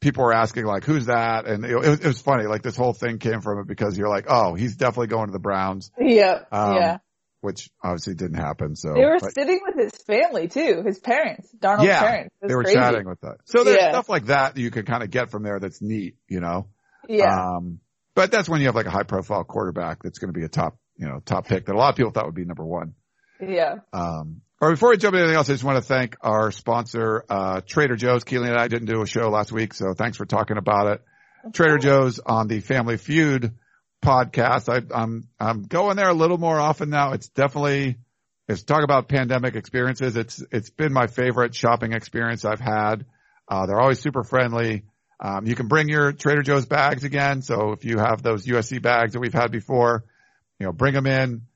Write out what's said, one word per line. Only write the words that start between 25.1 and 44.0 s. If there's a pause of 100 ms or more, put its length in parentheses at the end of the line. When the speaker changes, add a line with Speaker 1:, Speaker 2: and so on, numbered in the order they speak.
Speaker 1:
into
anything
else,
I
just
wanna
thank
our
sponsor,
uh,
Trader
Joe's.
Keely
and
I
didn't
do
a
show
last
week,
so
thanks
for
talking
about
it. (420)
Speaker 2:
Of
Speaker 1:
Trader
Speaker 2:
course.
Speaker 1:
Joe's
on
the
Family
Feud (500)
podcast.
I, (140)
I'm, (120)
I'm
going
there
a
little
more
often
now.
It's
definitely, (520)
it's
talk
about
pandemic
experiences.
It's, (100)
it's
been
my
favorite
shopping
experience
I've
had. (420)
Uh,
they're
always